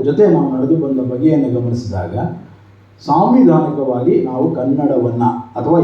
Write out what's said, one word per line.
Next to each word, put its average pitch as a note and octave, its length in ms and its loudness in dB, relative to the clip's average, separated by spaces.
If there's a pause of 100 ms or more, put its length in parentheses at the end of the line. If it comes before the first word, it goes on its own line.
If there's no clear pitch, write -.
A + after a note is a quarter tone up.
ಜೊತೆ C#3+ 260 2
ನಾವು D#3 220 2
ನಡೆದು C3 260 0
ಬಂದ C3+ 300 -2
ಬಗೆಯನ್ನು C3+ 440 0
ಗಮನಿಸಿದಾಗ, G#2 680 -4 (880)
ಸಾಂವಿಧಾನಿಕವಾಗಿ D3+ 1120 2 (100)
ನಾವು - 280 -2
ಕನ್ನಡವನ್ನ B2+ 720 -2 (320)
ಅಥವಾ D#3 280 0